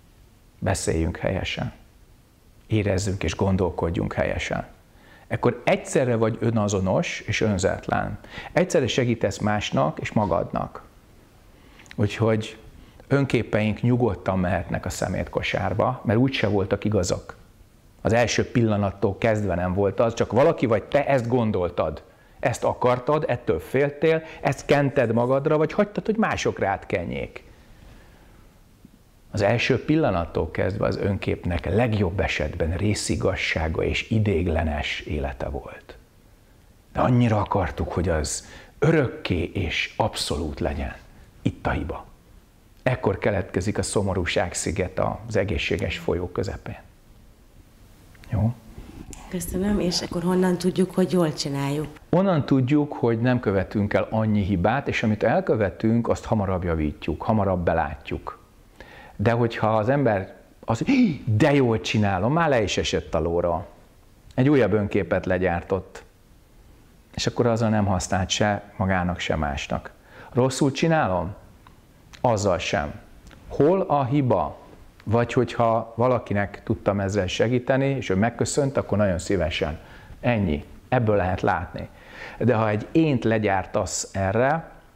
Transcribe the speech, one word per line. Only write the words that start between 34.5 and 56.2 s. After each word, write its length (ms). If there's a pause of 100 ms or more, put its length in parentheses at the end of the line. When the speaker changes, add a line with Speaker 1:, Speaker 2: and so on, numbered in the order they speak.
Speaker 1:
élete 480
volt. 480 (960)
De 80
annyira 380
akartuk, 540
hogy 160
az 400 (300)
örökké 640
és 540
abszolút 640
legyen. 420 (400)
Itt 220
a 40
hiba. 360 (760)
Ekkor 360
keletkezik 600
a 40
szomorúság 720
sziget 460 (260)
az 100
egészséges 600
folyó 340
közepén. 460 (1500)
Jó? 240 (760)
Speaker 2:
Köszönöm, 520
és 220
akkor 200
honnan 360
tudjuk, 360
hogy 180
jól 200
csináljuk? 560 (220)
Speaker 1:
Onnan 360
tudjuk, 460
hogy 280
nem 200
követünk 540
el 160
annyi 320
hibát, 460
és 140
amit 200
elkövetünk, 840
azt 160